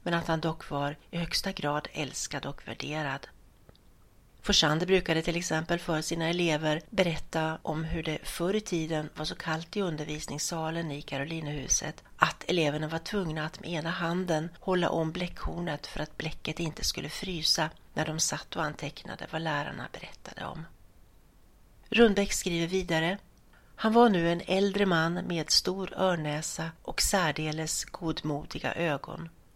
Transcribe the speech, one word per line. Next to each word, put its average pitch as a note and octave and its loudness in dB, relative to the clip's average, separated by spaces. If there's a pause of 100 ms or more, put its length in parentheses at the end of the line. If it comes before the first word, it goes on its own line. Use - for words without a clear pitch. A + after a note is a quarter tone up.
men E3+ 0
att E3+ 0
han D#3+ 2
dock D#3+ -2
var C#3+ -2 (140)
i E3+ -4
högsta F3 -2
grad D3 -2
älskad - -6
och - -8
värderad. C#3 -4 (1200)
Forsander D#3+ 4
brukade F3 4
till E3 0
exempel E3+ 0
för D#3+ 0
sina E3 -2
elever D#3+ 2
berätta D#3+ 0
om D#3 -2
hur D#3+ -2
det D#3 -2
förr F3+ -2
i G#3+ 2
tiden D#3+ -2
var D#3 -6
så F3 -4
kallt E3 -4
i G3+ 0
undervisningssalen D#3 -2
i C#3+ -6
Karolinehuset D3 -2 (120)
att - 0
eleverna D3+ 2
var D#3+ -2
tvungna D#3+ -2
att - -8
med - -8
ena E3 -2
handen E3+ 0 (120)
hålla F#3 2
om D#3+ 0
bläckhornet E3+ -4
för - -6
att - -6
bläcket - -4
inte D#3 -2
skulle - -2
frysa D#3+ 0 (240)
när D#3 0
de D#3+ -2
satt - -2
och E3 0
antecknade - -8
vad D#3+ -4
lärarna D3+ -4
berättade - -12
om. D#3 -8 (1200)
Rundbäck G3+ 6
skriver E3+ 0
vidare: F3 0 (580)
"Han A3 2
var A#3+ 10
nu E3+ 4
en E3+ -2
äldre G3 4
man E3 4
med F3 -2
stor F#3 2
örnäsa D#3+ 0 (120)
och - -2
särdeles D#3 2
godmodiga D#3 -2
ögon. E3 -2 (280)